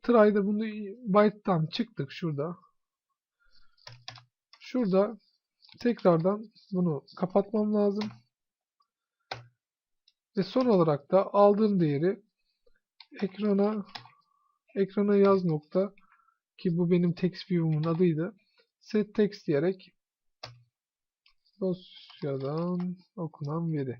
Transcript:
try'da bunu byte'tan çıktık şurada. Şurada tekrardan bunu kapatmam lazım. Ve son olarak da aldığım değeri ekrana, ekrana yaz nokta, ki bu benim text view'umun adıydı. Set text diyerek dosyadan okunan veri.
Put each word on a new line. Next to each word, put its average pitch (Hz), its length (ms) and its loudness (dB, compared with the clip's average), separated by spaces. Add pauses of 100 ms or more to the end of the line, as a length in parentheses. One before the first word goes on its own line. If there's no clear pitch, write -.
try'da 208 440 4
bunu 214 180 -2 (500)
byte'tan 208 520 2
çıktık - 460 -8
şurada. 160 440 -6 (2000)
Şurada 214 580 -2 (600)
tekrardan 202 640 2 (280)
bunu 175 320 -2 (120)
kapatmam 208 580 -2
lazım. 208 300 0 (2250)
Ve 196 60 -2
son 254 240 -2
olarak 165 440 2
da 190 240 0
aldığım 202 460 4
değeri 160 420 0 (1000)
ekrana, 202 640 -2 (880)
ekrana 202 420 0
yaz 196 280 4
nokta, 180 500 -2 (640)
ki 170 200 -2
bu 175 120 0
benim 175 220 2
text - 380 -6
view'umun 160 340 0
adıydı. 165 520 0 (440)
Set 208 340 -4
text 208 320 -2
diyerek 175 480 -2 (1700)
dosyadan 175 1400 -6 (200)
okunan 160 560 -6
veri. 131 280 -6